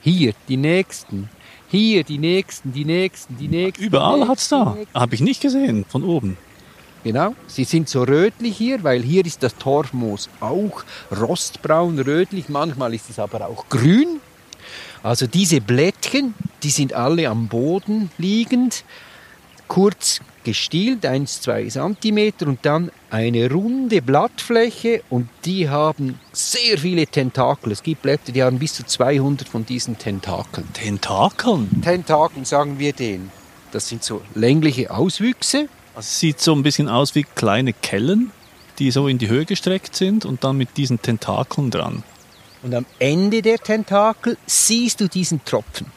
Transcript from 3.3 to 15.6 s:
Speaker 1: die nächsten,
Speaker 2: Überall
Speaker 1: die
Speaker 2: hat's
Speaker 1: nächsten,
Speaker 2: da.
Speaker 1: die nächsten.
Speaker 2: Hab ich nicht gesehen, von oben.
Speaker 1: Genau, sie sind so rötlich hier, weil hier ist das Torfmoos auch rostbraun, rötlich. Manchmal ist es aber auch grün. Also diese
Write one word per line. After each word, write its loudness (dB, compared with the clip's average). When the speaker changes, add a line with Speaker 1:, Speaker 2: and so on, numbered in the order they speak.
Speaker 1:
die -10
nächsten, -2
Speaker 2:
Überall 4
Speaker 1:
die 2
Speaker 2:
hat's 0
Speaker 1:
nächsten, 4
Speaker 2:
da. 0
Speaker 1:
die -8
nächsten. -6
Speaker 2:
Hab 2
ich 0
nicht 2
gesehen, 0
von -4
oben. -2
Speaker 1:
Genau, 0
sie -4
sind 0
so 0
rötlich 2
hier, -2
weil 2
hier 4
ist -6
das -2
Torfmoos -2
auch -4
rostbraun, 0
rötlich. 0
Manchmal -4
ist -10
es -12
aber -6
auch -12
grün. 4
Also 0
diese 2